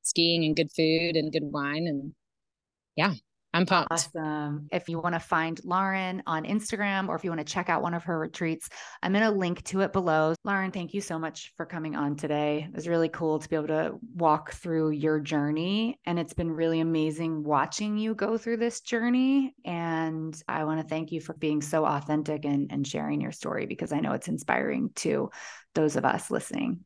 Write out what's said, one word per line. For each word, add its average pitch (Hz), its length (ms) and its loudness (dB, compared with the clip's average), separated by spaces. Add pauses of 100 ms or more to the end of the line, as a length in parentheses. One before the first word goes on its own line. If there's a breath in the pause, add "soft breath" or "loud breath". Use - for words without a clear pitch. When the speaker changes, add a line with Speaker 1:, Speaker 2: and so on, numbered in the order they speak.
Speaker 1:
skiing 170 420 2
and 156 120 4
good 156 160 2
food 165 440 2
and 156 160 0
good 151 120 0
wine. 147 420 -2
And 143 280 -4 (800)
yeah. 170 180 2 (440)
I'm 180 80 4
pumped. 175 240 4
Speaker 2:
Awesome. 151 800 -2
If 180 180 -2
you 165 120 -2
wanna 170 180 0
find 165 460 0
Lauren 190 640 0
on 160 160 0
Instagram 202 640 0
or 165 80 -2
if - 80 -6
you 175 60 0
wanna 160 120 -2
check 175 260 -2
out 165 140 2
one 170 100 0
of 170 120 -4
her 175 120 -2
retreats, 160 520 -4 (340 loud breath)
I'm 180 100 0
gonna 214 200 4
link 180 320 0
to 190 160 -2
it 190 120 2
below. 160 520 4
Lauren, 190 260 0
thank 180 240 -8
you 196 60 -2
so 170 180 -6
much 160 380 -8
for 170 100 -6
coming 160 300 -6
on 147 180 0
today. 151 540 0
It - 40 -14
was 156 140 -8
really 165 220 4
cool 156 320 0
to 151 80 -14
be 165 80 0
able 151 100 -2
to 156 320 0 (160)
walk 156 380 2
through 160 380 0
your 156 280 2
journey, 160 880 0
and 170 140 0
it's 165 140 -6
been 165 180 -2
really 165 260 2
amazing 160 640 0
watching 156 560 0
you 220 160 0
go 220 240 0
through 233 200 -2
this 233 220 -2
journey. 262 840 2
And 160 840 -2
I 156 160 -2
wanna 156 220 0
thank 160 260 -4
you 160 100 -4
for 160 140 -10
being 151 260 2
so 156 240 2
authentic 151 600 0
and, 143 260 2
and 139 160 -2
sharing 147 340 -2
your - 120 -4
story, - 340 -4
because - 260 -4
I 147 60 0
know 143 140 0
it's 139 160 -4
inspiring - 680 0
to - 340 0 (440 loud breath)
those 151 220 2
of - 80 0
us - 260 2
listening. - 560 -2